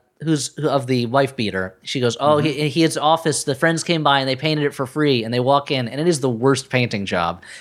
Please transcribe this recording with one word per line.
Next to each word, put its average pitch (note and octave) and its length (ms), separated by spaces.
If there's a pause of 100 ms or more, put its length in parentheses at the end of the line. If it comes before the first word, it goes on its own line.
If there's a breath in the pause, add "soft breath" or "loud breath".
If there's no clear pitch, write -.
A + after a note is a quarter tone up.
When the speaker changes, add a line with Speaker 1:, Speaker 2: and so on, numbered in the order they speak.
(220)
Speaker 1:
who's, D3+ 360
of C#3 280
the B2 200
wife C3+ 300
beater, F#2+ 460
she - 180
goes, A#2+ 180
"Oh, D3 200
Speaker 2:
Mm-hmm. D3+ 80
Speaker 1:
he, D3+ 240
he, C3 120
his D#3+ 140
office, D#3 480
the C#3+ 100
friends E3 300
came E3 180
by C#3 180
and C3+ 80
they C3 80
painted D3+ 280
it C#3+ 100
for C3+ 120
free," C#3+ 380
and A2+ 100
they B2 60
walk C#3 300
in, C3 180
and C3 120
it E3 80
is D#3 120
the C3 100
worst B2+ 400
painting A#2+ 340
job. F2 380 (180 loud breath)